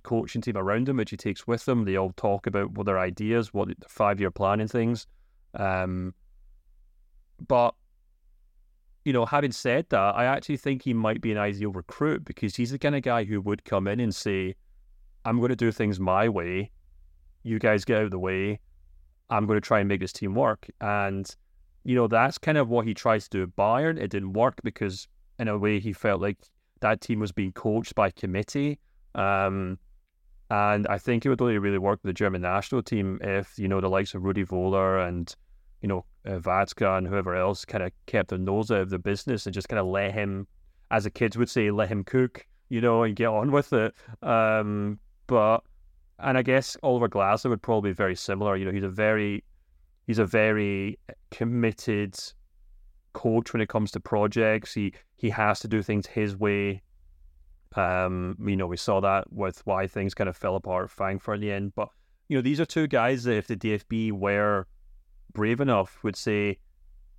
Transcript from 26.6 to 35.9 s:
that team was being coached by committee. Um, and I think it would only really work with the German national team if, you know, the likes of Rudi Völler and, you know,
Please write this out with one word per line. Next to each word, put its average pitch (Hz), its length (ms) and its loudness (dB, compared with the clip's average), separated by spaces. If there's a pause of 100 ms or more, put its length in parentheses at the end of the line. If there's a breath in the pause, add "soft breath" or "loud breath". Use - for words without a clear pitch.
that 107 200 2
team 107 200 -2
was 101 120 -4
being 95 200 -4
coached - 420 -4
by 101 160 2
committee. 143 680 -4 (360)
Um, 95 640 0 (720)
and 104 380 2
I 104 100 -2
think 117 260 0
it 139 40 2
would 123 120 2
only 120 180 2
really 101 200 2
work 98 240 0
with 98 80 -4
the - 40 0
German 95 280 0
national 98 400 0
team 98 400 -2
if, 98 360 -4
you 98 100 -2
know, 95 120 2
the 95 80 2
likes 95 260 0
of 92 100 -6
Rudi 98 200 0
Völler 95 640 2
and, 87 260 -6 (460)
you 104 80 -4
know, 92 160 -2 (220)